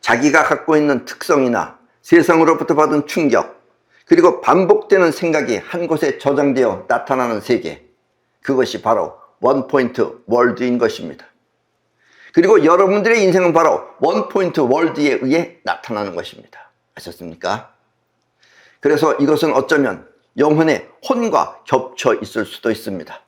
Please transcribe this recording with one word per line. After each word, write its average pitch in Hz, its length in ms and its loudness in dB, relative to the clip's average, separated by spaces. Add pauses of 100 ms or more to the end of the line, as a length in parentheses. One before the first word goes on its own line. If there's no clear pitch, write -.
자기가 139 420 2
갖고 156 320 0
있는 147 300 0
특성이나 120 720 -2 (220)
세상으로부터 165 720 4
받은 147 320 0
충격, 117 560 -2 (420)
그리고 - 360 4
반복되는 180 720 2
생각이 143 460 -4
한 175 300 -8
곳에 151 300 -2
저장되어 131 720 0
나타나는 120 540 -2
세계, 82 460 -4 (540)
그것이 127 400 -2
바로 104 320 -2 (260)
원포인트 127 880 -2
월드인 120 520 0
것입니다. 98 480 -6 (1080)
그리고 180 320 4
여러분들의 196 580 2
인생은 180 300 2
바로 156 280 2 (180)
원포인트 190 600 -2
월드에 143 600 0
의해 151 420 -4
나타나는 98 520 -8
것입니다. - 560 -16 (240)
아셨습니까? 87 800 -10 (1080)
그래서 147 340 2
이것은 147 380 0
어쩌면 135 540 0 (300)
영혼의 151 520 2 (180)
혼과 226 580 -2
겹쳐 127 500 -2
있을 104 300 -8
수도 - 260 -6
있습니다. 98 560 -10